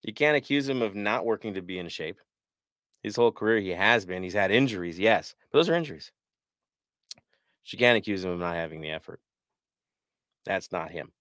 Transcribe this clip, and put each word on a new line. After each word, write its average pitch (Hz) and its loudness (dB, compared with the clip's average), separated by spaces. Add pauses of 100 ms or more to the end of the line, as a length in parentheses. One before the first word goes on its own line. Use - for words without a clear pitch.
You 110 -10
can't 151 2
accuse 139 0
him 131 -2
of 104 -2
not 104 -2
working 110 -2
to 95 -6
be 90 -8
in 87 -10
shape. 82 -8 (840)
His 104 -6
whole 120 6
career 110 2
he 98 -4
has 98 2
been. 92 -6
He's 92 -8
had 98 2
injuries, 98 2
yes, 104 2 (180)
but - 4
those 170 4
are 165 4
injuries. 147 -6 (1040)
But - -20
you 101 -14
can't 120 6
accuse 95 -2
him 92 -2
of 87 -4
not 87 -2
having 80 -6
the 78 -8
effort. 78 -12 (1200)
That's 95 -4
not 80 -6
him. 80 -10